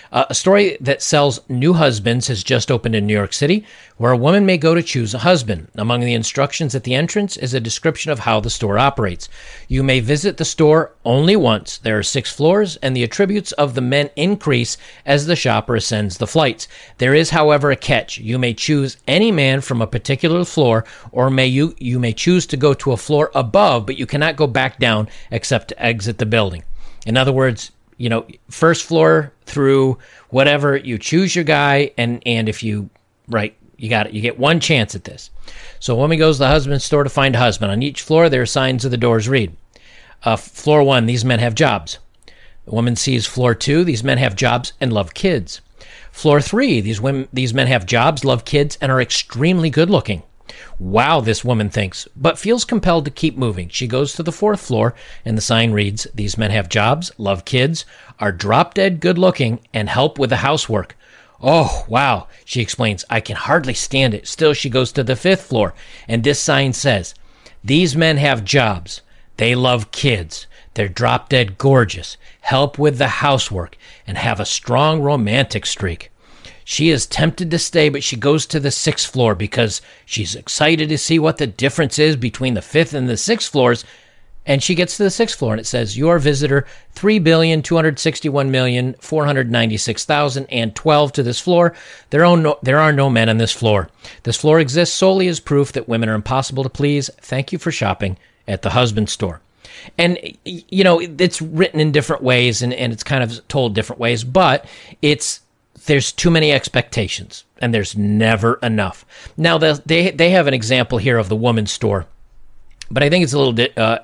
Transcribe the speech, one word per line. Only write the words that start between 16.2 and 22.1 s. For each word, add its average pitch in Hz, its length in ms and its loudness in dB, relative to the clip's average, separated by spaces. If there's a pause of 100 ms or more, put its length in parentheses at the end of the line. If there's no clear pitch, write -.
flights. 147 400 0 (300)
There 127 160 2
is, 160 160 4
however, 147 420 4
a 127 40 0
catch. - 420 -2
You 113 200 -4
may 123 160 0
choose 139 440 -2 (100)
any 208 240 2
man 139 300 2
from 120 200 -2
a 107 60 -2
particular 160 560 -2
floor, 120 400 2 (260)
or 123 180 0
may 131 200 2
you, 139 300 0
you 123 200 -4
may 120 140 -2